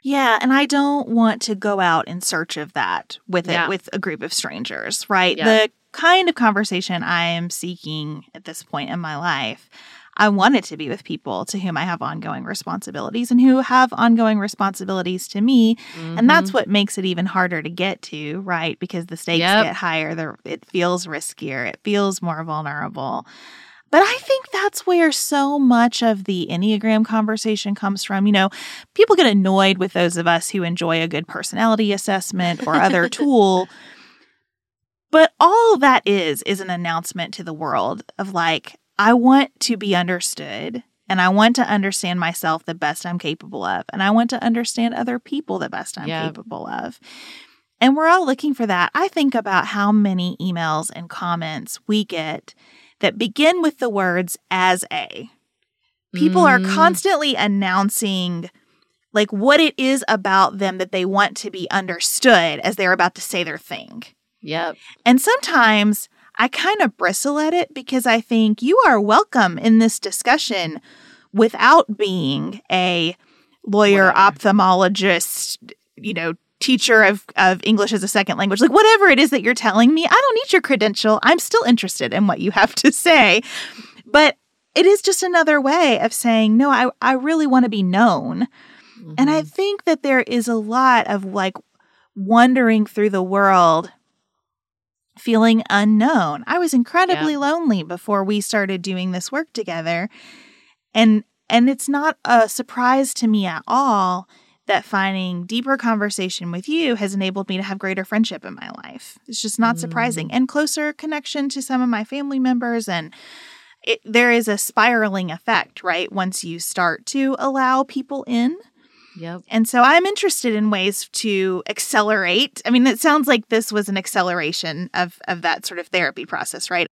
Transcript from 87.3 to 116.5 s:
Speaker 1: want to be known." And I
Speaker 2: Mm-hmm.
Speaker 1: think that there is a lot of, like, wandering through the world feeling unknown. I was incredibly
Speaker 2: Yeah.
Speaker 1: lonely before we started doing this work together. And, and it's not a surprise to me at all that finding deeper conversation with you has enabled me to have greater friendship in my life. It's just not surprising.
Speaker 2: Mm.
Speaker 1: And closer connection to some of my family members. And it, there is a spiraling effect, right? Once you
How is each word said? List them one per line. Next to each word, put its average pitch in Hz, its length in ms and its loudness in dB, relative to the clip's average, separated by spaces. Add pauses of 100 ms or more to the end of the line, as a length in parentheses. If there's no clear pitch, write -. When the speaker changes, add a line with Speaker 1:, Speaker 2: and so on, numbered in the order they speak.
Speaker 1:
want 254 180 4
to 247 40 -2
be 202 140 -2
known." 180 640 0 (720)
And 277 120 2
I 247 120 2
Speaker 2:
Mm-hmm. 156 60 -10
Speaker 1:
think 403 380 -4
that 320 180 0
there 269 180 2
is 233 260 -2
a 233 80 -2
lot 233 520 2
of, 202 180 -4
like, 190 300 -4 (600)
wandering 226 680 4
through 208 240 -2
the 190 140 0
world 185 680 4 (1300)
feeling 226 520 2
unknown. 214 800 2
I 311 120 -2
was 339 140 -2
incredibly 311 600 0
Speaker 2:
Yeah. 285 60 -4
Speaker 1:
lonely 285 440 0
before 185 400 -4
we 208 180 -2
started 190 400 -4
doing 185 300 -6
this 180 200 -8
work 302 220 -8
together. 170 560 -6 (840)
And, 214 300 0 (260)
and 240 200 2
it's 277 200 -6
not 285 360 -4
a 226 240 4
surprise 254 680 -2
to 233 120 -2
me 214 180 0
at 165 220 -8
all 196 600 0 (400)
that 196 180 0
finding 190 600 -4
deeper 240 300 -2
conversation 202 760 -4
with 180 180 -10
you 302 260 -2
has 196 180 -6
enabled 196 360 -4
me 185 80 -4
to 190 60 -6
have 196 160 -8
greater 190 260 -6
friendship 214 400 -2
in - 100 -14
my - 140 -16 (140)
life. - 340 -20 (100)
It's 226 140 -10
just 220 180 -6
not 226 200 0
surprising. 165 500 -4
Speaker 2:
Mm. - 40 -10
Speaker 1:
And 254 140 0
closer 302 460 -4
connection 294 560 -8
to 269 120 -8
some 254 200 -4
of 247 80 0
my 214 140 -4
family 277 360 -6
members. 240 480 -2
And 170 260 -6 (720)
it, 226 220 -2
there 240 260 2
is 233 160 2
a 208 100 -2
spiraling 214 760 0
effect, 175 520 -4
right? 175 280 -4
Once 190 320 -6
you 170 160 -10